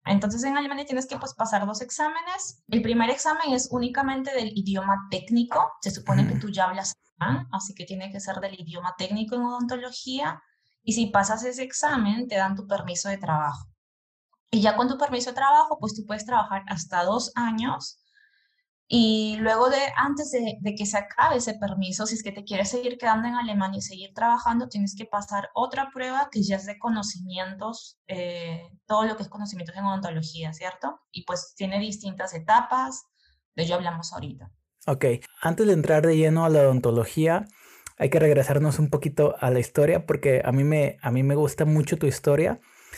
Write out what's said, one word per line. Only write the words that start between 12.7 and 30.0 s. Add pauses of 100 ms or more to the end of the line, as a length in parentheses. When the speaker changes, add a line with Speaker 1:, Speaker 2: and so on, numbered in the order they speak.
Speaker 1:
de
trabajo. (840)
Y
ya
con
tu
permiso
de
trabajo,
pues,
tú
puedes
trabajar
hasta
dos
años. (880)
Y
luego
de, (180)
antes
de,
de
que
se
acabe
ese
permiso,
si
es
que
te
quieres
seguir
quedando
en
Alemania
y
seguir
trabajando,
tienes
que
pasar
otra
prueba
que
ya
es
de
conocimientos,
eh, (240)
todo
lo
que
es
conocimientos
en
odontología,